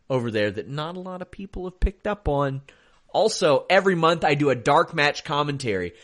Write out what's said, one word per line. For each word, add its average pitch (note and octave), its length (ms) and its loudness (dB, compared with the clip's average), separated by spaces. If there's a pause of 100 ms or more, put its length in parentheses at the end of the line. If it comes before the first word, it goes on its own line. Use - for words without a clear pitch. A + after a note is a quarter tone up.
over A#2+ 220 -2
there G#2 220 0
that G#2 160 -10
not D3+ 280 -8
a F#3 40 -12
lot F#3 220 -12
of - 80 -16
people F#3+ 340 -12
have F#3 160 -12
picked - 260 -2
up G3+ 220 -4
on. C#3 340 -2 (460)
Also, D#3+ 600 2
every F#3+ 260 4
month E3 300 2
I D3+ 100 2
do C#3+ 160 2
a B2+ 40 4
dark D3 400 2
match D3 300 0
commentary. C3+ 800 -4